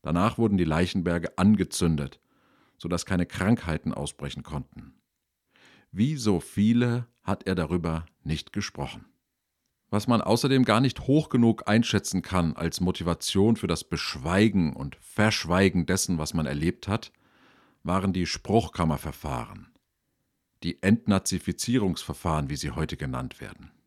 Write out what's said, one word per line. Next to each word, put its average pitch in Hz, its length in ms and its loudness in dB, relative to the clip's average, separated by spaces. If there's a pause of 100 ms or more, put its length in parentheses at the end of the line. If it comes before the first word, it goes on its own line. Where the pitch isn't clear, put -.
Danach 87 360 0
wurden 107 200 2
die 87 80 2
Leichenberge 85 720 0
angezündet, 90 800 2 (580)
sodass 87 280 -6
keine 90 200 0
Krankheiten - 680 -2
ausbrechen 71 500 -10
konnten. - 500 -12 (1000)
Wie 135 260 0
so 107 220 2
viele 120 680 2 (160)
hat - 240 -4
er 95 80 0
darüber 82 500 -2 (180)
nicht - 300 -6
gesprochen. - 520 -8 (840)
Was 104 180 -2
man 120 140 2
außerdem 127 420 2
gar 110 160 4
nicht 131 220 0
hoch 151 280 2
genug 117 380 4
einschätzen 104 540 2
kann 85 340 0
als - 240 -4
Motivation 92 800 2
für 98 100 -4
das 82 160 0
Beschweigen 85 920 0
und 69 280 -10
Verschweigen 92 840 2
dessen, 92 320 0
was 78 160 -6
man 80 120 0
erlebt 73 420 -4
hat, 101 240 -4 (720)
waren 92 300 0
die 87 120 0
Spruchkammerverfahren, 80 1400 -4 (960)
die 87 180 -6
Entnazifizierungsverfahren, 92 1700 0
wie 73 60 -4
sie 69 160 -6
heute 78 240 -6
genannt 69 460 -8
werden. - 300 -18 (160)